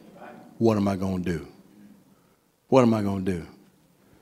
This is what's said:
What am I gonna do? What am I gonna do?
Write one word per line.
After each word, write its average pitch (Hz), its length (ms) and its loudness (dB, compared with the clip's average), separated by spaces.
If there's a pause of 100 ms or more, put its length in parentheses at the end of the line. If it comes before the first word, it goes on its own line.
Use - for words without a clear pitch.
(580)
What 113 180 2
am 101 100 0
I 98 100 0
gonna 92 260 -4
do? 85 240 -4 (1200)
What 131 140 6
am 113 100 4
I 107 100 -2
gonna 98 220 -4
do? 87 220 -4 (760)